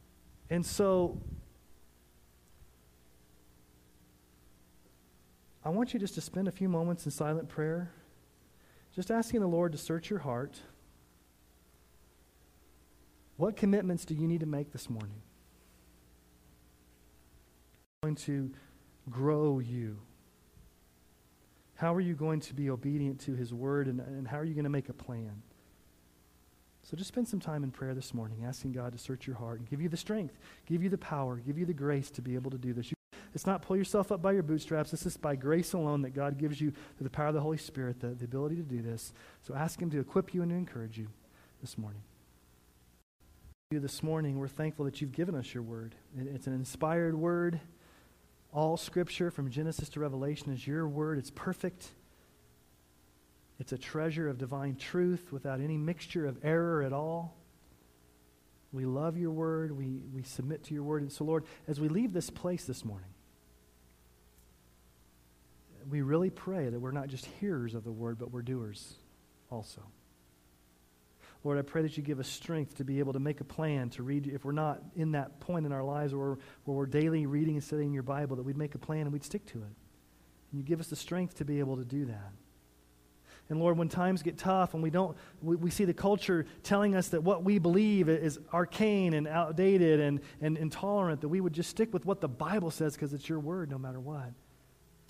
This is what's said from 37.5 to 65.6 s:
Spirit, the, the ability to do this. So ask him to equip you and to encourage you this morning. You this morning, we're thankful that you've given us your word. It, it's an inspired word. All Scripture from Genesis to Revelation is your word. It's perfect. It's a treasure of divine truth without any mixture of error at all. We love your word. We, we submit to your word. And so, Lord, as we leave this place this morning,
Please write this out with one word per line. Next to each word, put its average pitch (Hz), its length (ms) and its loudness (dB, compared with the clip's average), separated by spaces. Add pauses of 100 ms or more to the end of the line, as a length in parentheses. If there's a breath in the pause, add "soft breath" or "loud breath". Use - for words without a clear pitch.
Spirit, 123 420 -4
the, 120 100 -4
the 123 160 -6
ability 143 320 -2
to 170 60 -4
do 123 180 -4
this. 117 300 -6 (300 loud breath)
So 135 140 -8
ask 160 260 -2
him 170 100 0
to 147 80 0
equip 185 340 0
you 185 80 0
and 170 100 0
to 170 40 0
encourage 113 420 -6
you 110 100 -6 (540 soft breath)
this - 160 -12
morning. 107 240 -6 (1700)
You 151 80 0
this 139 220 -6
morning, 156 380 0
we're 135 80 -4
thankful 156 380 -2
that 135 160 -4
you've 135 100 -4
given 170 240 -2
us 123 180 -6
your 123 100 -4
word. 113 320 -10 (220)
It, 131 100 -4
it's 135 200 -8
an 131 60 -2
inspired 160 640 2
word. 170 440 2 (920 loud breath)
All 156 260 4
Scripture 175 520 0
from 135 220 -2
Genesis 151 380 -2
to 147 100 -6
Revelation 143 520 -2
is 127 140 -4
your 156 220 0
word. 151 320 0
It's - 100 -6
perfect. - 580 -4 (1700 soft breath)
It's 131 140 -6
a 123 40 -2
treasure 156 500 -2
of 127 120 -2
divine 139 360 -4
truth 180 560 0
without 135 300 -4
any 156 160 0
mixture 160 480 -2
of 127 180 -2
error 165 380 4
at 135 120 0
all. 165 420 -4 (1400)
We 131 140 -4
love 151 320 0
your 170 120 0
word. 160 480 -2
We, 131 240 -4 (140)
we 131 80 -6
submit 139 400 -6
to 151 100 -8
your 147 80 -2
word. 147 220 0
And 139 80 -6
so, 151 140 -4
Lord, 156 200 2 (220 loud breath)
as 147 120 -2
we 151 100 2
leave 208 220 2
this 175 200 -2
place - 340 -4
this - 180 -6
morning, 95 260 -8 (2750)